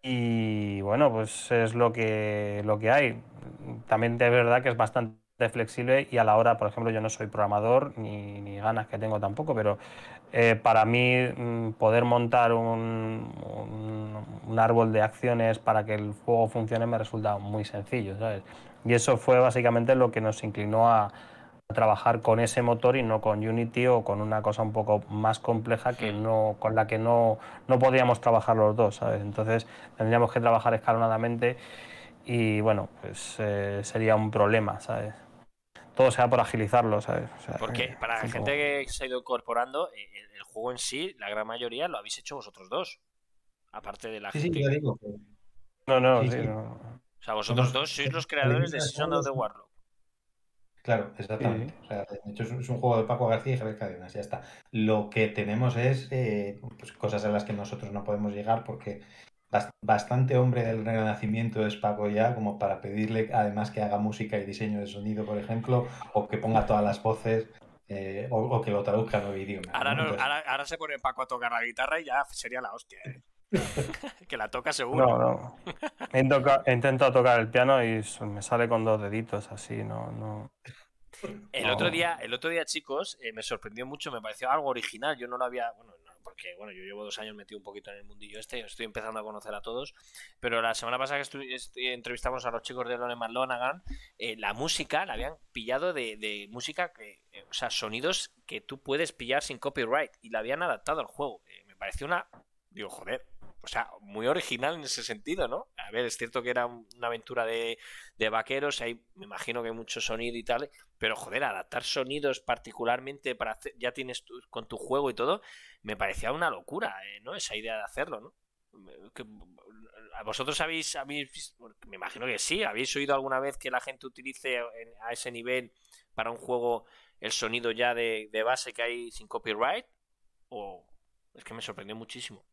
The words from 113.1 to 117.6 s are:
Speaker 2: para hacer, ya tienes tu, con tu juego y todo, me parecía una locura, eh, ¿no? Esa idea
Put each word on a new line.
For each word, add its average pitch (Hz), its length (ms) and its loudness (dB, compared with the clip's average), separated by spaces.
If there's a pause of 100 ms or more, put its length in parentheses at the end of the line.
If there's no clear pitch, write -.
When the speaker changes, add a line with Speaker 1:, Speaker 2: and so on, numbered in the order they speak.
Speaker 2:
para 110 180 -6
hacer, - 240 -12
ya 123 140 -4
tienes 127 340 -10
tu, 117 100 -20 (160)
con 117 180 -10
tu - 80 -10
juego 135 340 -2
y 113 40 -8
todo, 151 280 -2 (400)
me 104 140 -8
parecía 156 340 -2
una 160 180 -2
locura, 135 460 -6 (100)
eh, 101 180 -18
¿no? 135 120 -12
Esa 113 220 -8
idea 110 200 -6